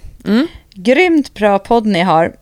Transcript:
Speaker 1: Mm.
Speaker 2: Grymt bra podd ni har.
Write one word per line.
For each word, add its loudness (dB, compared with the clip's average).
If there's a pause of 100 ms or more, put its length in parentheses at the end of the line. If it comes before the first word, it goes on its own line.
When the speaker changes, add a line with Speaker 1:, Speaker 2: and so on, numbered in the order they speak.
(300)
Speaker 1:
Mm. 0 (280)
Speaker 2:
Grymt 0
bra 0
podd -2
ni 0
har. 0